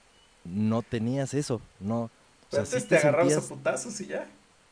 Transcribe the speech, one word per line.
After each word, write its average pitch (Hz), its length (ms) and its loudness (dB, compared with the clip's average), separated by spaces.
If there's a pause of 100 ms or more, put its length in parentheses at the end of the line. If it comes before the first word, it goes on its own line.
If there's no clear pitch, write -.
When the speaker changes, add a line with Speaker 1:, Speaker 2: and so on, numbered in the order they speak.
(460)
Speaker 1:
no 107 360 0
tenías 123 520 -2
eso, 135 280 -2 (180)
no, 113 240 -2
o 113 60 -8 (400)
Speaker 2:
Pero 143 140 2
Speaker 1:
sea, - 20 -2
Speaker 2:
antes - 180 -2
Speaker 1:
sí - 60 -12
Speaker 2:
te 180 60 6
Speaker 1:
te - 20 8
Speaker 2:
agarrabas 147 340 4
a 151 60 6
Speaker 1:
sentías 151 100 -2
Speaker 2:
putazos 160 540 -6
y 175 60 -10
ya. 277 200 -8 (440)